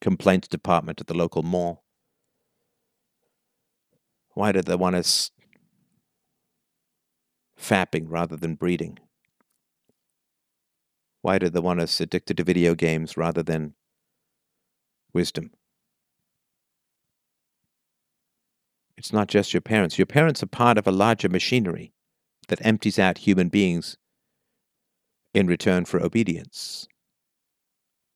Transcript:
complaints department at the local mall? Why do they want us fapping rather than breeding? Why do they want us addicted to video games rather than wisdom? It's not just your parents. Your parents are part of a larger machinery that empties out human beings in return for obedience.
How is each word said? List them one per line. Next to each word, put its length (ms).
complaints 460
department 520
at 80
the 60
local 280
mall? 440
Why 180
do 100
they 140
want 220
us 340
fapping 520
rather 260
than 200
breeding? 440
Why 180
do 100
they 100
want 200
us 220
addicted 360
to 60
video 320
games 400
rather 260
than 320
wisdom? 380
It's 160
not 160
just 240
your 80
parents. 360
Your 80
parents 380
are 40
part 300
of 100
a 40
larger 380
machinery 640
that 180
empties 340
out 200
human 280
beings 500
in 140
return 380
for 180
obedience. 840